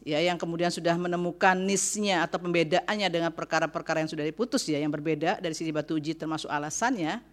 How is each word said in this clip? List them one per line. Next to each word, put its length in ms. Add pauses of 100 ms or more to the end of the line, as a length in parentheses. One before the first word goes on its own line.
ya, 160
yang 160
kemudian 320
sudah 240
menemukan 640
nisnya 640
atau 160
pembedaannya 720
dengan 240
perkara-perkara 640
yang 140
sudah 100
diputus, 480
ya, 80
yang 140
berbeda 500
dari 80
sisi 240
batu 240
uji 160
termasuk 320
alasannya, 720 (140)